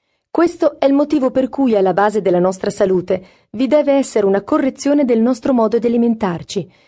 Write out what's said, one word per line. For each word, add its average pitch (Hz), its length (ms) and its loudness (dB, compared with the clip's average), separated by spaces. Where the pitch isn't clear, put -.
Questo 339 520 -2
è 277 60 2
il 277 80 2
motivo 285 360 0
per 262 180 -2
cui 254 280 0
alla 190 160 2
base 202 300 0
della 180 180 2
nostra 190 300 -2
salute 185 540 -2
vi 240 180 -2
deve 285 240 2
essere 254 340 0
una 196 160 2
correzione 294 600 0
del 226 160 2
nostro 254 320 0
modo 226 260 0
di 226 80 -2
alimentarci, 220 840 -2